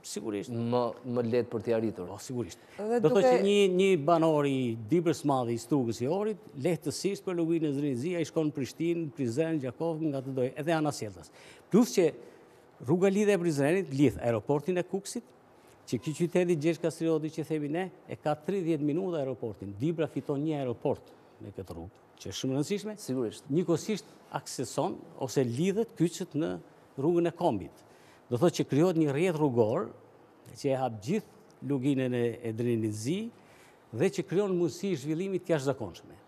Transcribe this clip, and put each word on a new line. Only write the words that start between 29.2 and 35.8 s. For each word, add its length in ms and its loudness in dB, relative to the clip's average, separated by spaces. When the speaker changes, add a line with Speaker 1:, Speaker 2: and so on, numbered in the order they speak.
Speaker 1:
rrugor 540 2
që 240 -6
e 60 2
hap 240 -2
gjithë 680 -6
luginën 480 0
e, 60 0
e 160 -6
Drenit 420 0
Zi 220 -4
dhe 160 2
që 160 -4
krijon 300 0
mundësi 400 -2
zhvillimit 480 -4
të 100 2
jashtëzakonshme. 640 -2